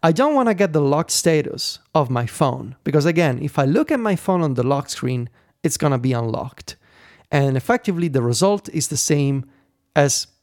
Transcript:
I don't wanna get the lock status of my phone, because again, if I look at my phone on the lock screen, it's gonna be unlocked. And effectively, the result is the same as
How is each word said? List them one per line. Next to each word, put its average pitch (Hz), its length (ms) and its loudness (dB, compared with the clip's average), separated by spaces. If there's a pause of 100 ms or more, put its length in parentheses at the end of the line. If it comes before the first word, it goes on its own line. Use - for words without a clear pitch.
I 165 100 4
don't 269 240 2
wanna 240 180 2
get 185 200 0
the 151 80 2
lock 147 300 0
status - 680 0 (140)
of 147 160 2
my 120 160 0
phone, 127 500 -2 (100)
because 147 200 2
again, 156 360 2
if 147 180 -4
I 139 60 4
look 208 260 0
at 285 80 0
my 214 160 0
phone 180 260 0
on 147 120 0
the 123 100 -2
lock 139 260 -2
screen, 123 400 -6 (340)
it's 151 140 -2
gonna 143 200 0
be 127 160 0
unlocked. - 640 -6 (540)
And 139 260 2
effectively, 175 500 -2
the 135 140 0
result 180 480 0
is - 180 -4
the 151 100 -6
same 139 480 0 (500)
as 143 320 2 (160)